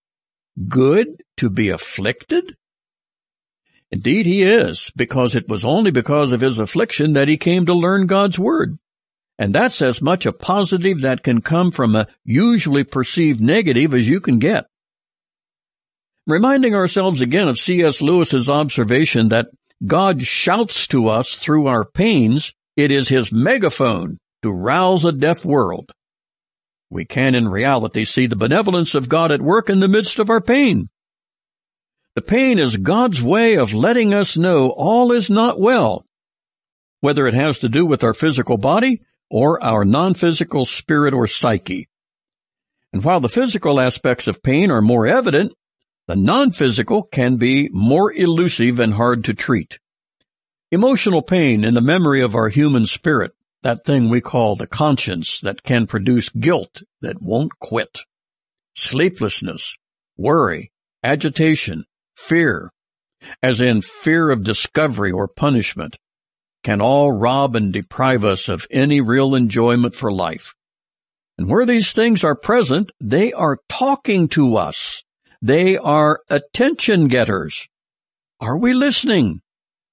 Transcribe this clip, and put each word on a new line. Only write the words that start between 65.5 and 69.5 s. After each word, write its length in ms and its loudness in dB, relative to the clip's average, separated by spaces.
can 180 -2
all 300 2
rob 440 0
and 160 0
deprive 540 -2
us 240 -2
of 200 -6
any 300 0
real 360 2
enjoyment 600 2